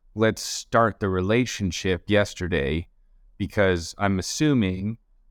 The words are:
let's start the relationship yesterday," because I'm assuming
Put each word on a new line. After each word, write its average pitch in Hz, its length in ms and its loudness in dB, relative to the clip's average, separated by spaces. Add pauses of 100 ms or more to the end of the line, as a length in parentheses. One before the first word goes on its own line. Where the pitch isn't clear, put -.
(140)
let's 107 280 2
start - 580 0
the 104 80 -2
relationship 95 1000 -2
yesterday," 87 800 0 (500)
because 95 640 0
I'm 98 220 0
assuming 107 800 0 (320)